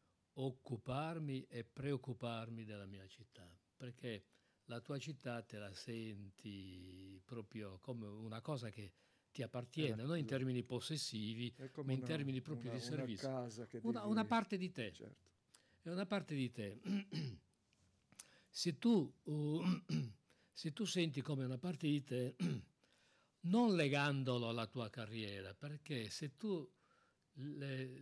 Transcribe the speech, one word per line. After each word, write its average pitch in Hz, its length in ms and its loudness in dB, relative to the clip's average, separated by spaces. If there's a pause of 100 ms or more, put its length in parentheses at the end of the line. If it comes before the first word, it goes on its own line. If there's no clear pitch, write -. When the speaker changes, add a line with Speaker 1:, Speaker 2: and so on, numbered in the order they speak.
(340)
Speaker 1:
occuparmi 135 1120 -2
e 117 160 -6
preoccuparmi 117 1000 -4
della 104 220 -10
mia 95 200 -12
città, 95 420 -20 (280)
perché 120 480 -6 (420)
la 120 140 -4
tua 143 180 -4
città 123 440 -4
te 107 160 -10
la 101 140 -6
senti 95 1500 -10
proprio 104 540 -8
come 117 280 -6
una 110 340 -6
cosa 120 300 -2
che 101 220 -12 (380)
ti - 120 -4
appartiene, 123 600 0
Speaker 2:
Eh, - 40 -2
Speaker 1:
non 165 120 2
in 151 60 2
Speaker 2:
esatto. 135 120 2
Speaker 1:
termini 127 260 2
possessivi, 117 920 -2
Speaker 2:
È 131 140 -10
come 143 180 -6
Speaker 1:
ma 131 40 4
in 131 60 6
Speaker 2:
una, 127 80 -2
Speaker 1:
termini 139 360 2
proprio 131 280 -4
Speaker 2:
una, 120 80 -2
Speaker 1:
di 120 80 -4
Speaker 2:
una 151 100 0
Speaker 1:
servizio. 131 320 -2
Speaker 2:
casa 120 380 -2
che 120 160 -6
Speaker 1:
Una, 226 180 2
Speaker 2:
devi 208 120 0
Speaker 1:
una 220 140 6
parte 220 320 2
di 180 120 -2
te. 107 220 -2
Speaker 2:
Certo. - 380 -16 (500)
Speaker 1:
È - 80 -10
una 180 180 -2
parte 185 280 0
di 127 160 2
te. 104 320 -6
<clears throat> 160 580 -2 (1120)
Se - 240 0
tu, 214 320 8 (120)
uh, 151 400 2 (260)
<clears throat> - 640 -2
se 156 200 -4
tu 214 120 -2
senti 160 380 2
come 135 220 0
una 127 140 0
parte 165 300 -2
di 143 160 4
te, 123 320 0
<clears throat> - 1080 -6
non 220 280 8
legandolo 139 760 4
alla 117 160 2
tua 113 240 -2
carriera, 104 640 -4
perché 143 560 -4
se - 260 -4
tu 175 340 0 (680)
le-, 135 640 -4